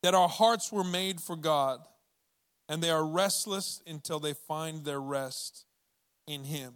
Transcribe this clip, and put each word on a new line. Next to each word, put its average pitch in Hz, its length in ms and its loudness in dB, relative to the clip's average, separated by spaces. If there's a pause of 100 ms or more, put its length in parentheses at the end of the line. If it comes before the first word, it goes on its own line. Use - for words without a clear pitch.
that 180 120 6
our 180 140 8
hearts 226 420 4
were 202 140 0
made 180 340 -2
for 170 160 -8
God, 147 500 2 (840)
and 156 120 -2
they 165 100 2
are 160 140 4
restless 190 800 -2
until 156 340 -6
they 151 140 -4
find 156 520 -8
their 143 160 -4
rest 135 640 -6 (600)
in 143 180 -8
Him. 139 300 -6